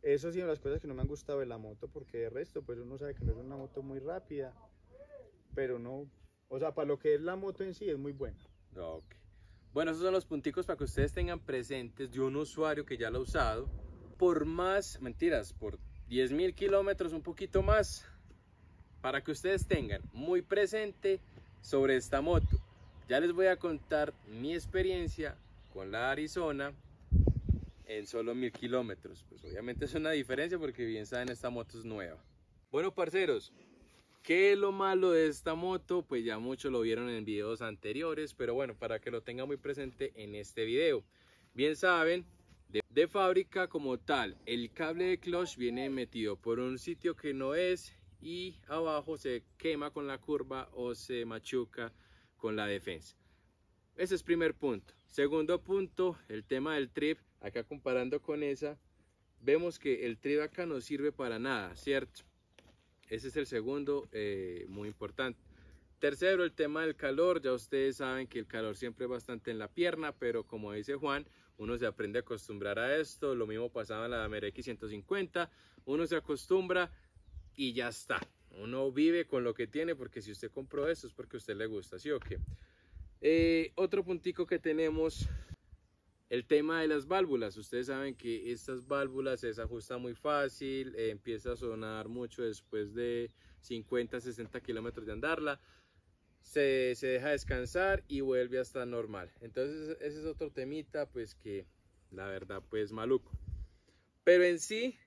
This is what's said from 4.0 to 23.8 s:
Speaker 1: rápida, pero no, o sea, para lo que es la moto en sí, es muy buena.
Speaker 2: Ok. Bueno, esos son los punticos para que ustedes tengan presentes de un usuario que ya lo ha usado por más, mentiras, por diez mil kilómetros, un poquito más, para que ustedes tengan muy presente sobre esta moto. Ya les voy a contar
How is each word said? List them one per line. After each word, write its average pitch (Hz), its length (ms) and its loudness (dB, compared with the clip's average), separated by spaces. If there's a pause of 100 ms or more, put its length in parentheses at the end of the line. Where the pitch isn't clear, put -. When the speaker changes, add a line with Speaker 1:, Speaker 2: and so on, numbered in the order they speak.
Speaker 1:
rápida, 143 520 -8 (1000)
pero 127 240 -2
no, 135 320 -10 (380)
o 131 100 -6
sea, 147 160 -2
para 151 140 0
lo 143 100 2
que 151 160 6
es 147 60 4
la 175 160 -2
moto 190 260 -6
en 190 120 -6
sí, 208 140 -4
es 147 100 0
muy 143 140 -6
buena. 135 260 -6 (380)
Speaker 2:
Ok. 82 380 -10 (580)
Bueno, 160 200 2
esos 160 100 -4
son 185 100 2
los 185 120 2
punticos 156 420 -2
para 190 100 0
que 143 80 -4
ustedes 139 280 0
tengan 180 260 -2
presentes 127 720 -6
de 123 100 -4
un 131 140 2
usuario 151 500 0
que 135 120 -6
ya 113 140 -2
lo 120 80 -2
ha 131 40 0
usado 120 460 0 (480)
por 165 280 6
más, 185 560 0
mentiras, 127 520 2
por 104 260 -6 (280)
diez 123 240 2
mil 175 240 2
kilómetros, 196 580 2
un 160 100 -4
poquito 190 400 0
más, 202 440 4 (920)
para 135 240 -2
que - 60 -4
ustedes 185 360 2
tengan 110 360 0 (100)
muy 311 300 2
presente 196 760 2 (420)
sobre 135 340 6
esta 135 240 2
moto. 165 400 6 (480)
Ya 135 100 4
les 170 140 4
voy 185 140 6
a 185 100 6
contar 151 560 0 (160)